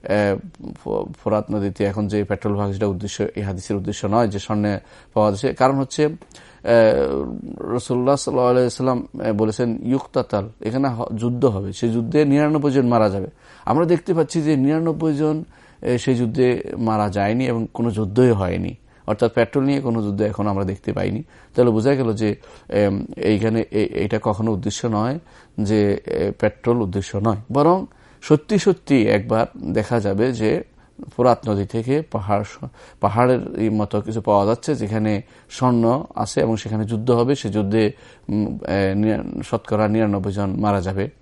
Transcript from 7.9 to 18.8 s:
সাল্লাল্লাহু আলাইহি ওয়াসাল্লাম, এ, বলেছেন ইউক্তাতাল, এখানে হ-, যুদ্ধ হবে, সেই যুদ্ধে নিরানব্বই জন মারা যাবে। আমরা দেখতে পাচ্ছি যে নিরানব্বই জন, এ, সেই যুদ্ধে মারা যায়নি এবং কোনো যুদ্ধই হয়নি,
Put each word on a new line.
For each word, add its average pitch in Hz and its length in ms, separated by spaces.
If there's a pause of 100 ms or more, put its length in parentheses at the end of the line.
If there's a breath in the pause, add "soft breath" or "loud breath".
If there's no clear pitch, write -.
সাল্লাল্লাহু 131 320
আলাইহি 123 140
ওয়াসাল্লাম, 127 460 (160)
এ, 110 80
বলেছেন 110 520
ইউক্তাতাল, 120 680 (120)
এখানে 131 260
হ-, 113 280
যুদ্ধ 120 300
হবে, 98 280
সেই 117 160
যুদ্ধে 120 360
নিরানব্বই 147 460
জন 127 160
মারা 113 220
যাবে। 95 180 (380 loud breath)
আমরা 156 200
দেখতে 170 280
পাচ্ছি 165 280
যে 151 140
নিরানব্বই 160 580
জন, 151 300 (380 soft breath)
এ, 123 160
সেই 127 180
যুদ্ধে 123 480 (140)
মারা 110 320
যায়নি 104 360
এবং 117 280
কোনো 117 180
যুদ্ধই 107 400
হয়নি, 90 440 (320 soft breath)